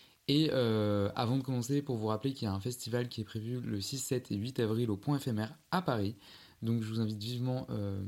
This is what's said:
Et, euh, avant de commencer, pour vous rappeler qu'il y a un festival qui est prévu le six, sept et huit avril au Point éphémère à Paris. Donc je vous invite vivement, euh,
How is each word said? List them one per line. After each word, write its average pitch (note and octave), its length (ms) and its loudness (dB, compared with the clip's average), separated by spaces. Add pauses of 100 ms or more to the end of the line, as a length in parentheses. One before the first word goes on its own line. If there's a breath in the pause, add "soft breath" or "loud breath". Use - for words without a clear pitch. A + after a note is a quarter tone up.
(280 loud breath)
Et, D3+ 240 6
euh, G#2+ 640 4
avant B2+ 220 2
de C3 40 2
commencer, C3 380 0
pour C3+ 160 -2
vous A2 120 0
rappeler A2 260 0
qu'il B2+ 100 -4
y A2 60 2
a - 20 2
un F#2+ 80 -2
festival A#2+ 480 -2
qui A2+ 140 -6
est - 20 -10
prévu A#2 380 -6
le G#2+ 180 -4
six, G2 160 -6
sept B2+ 340 -2
et A2+ 40 -2
huit A#2 260 -2
avril A2+ 300 2
au G2 80 0
Point D3 180 0
éphémère A2 400 -2 (140)
à F3+ 100 2
Paris. A2+ 340 0 (460 loud breath)
Donc A2+ 220 0
je A2 60 -4
vous A2 120 -2
invite G#2+ 160 0
vivement, B2 540 -4
euh, G2+ 380 -4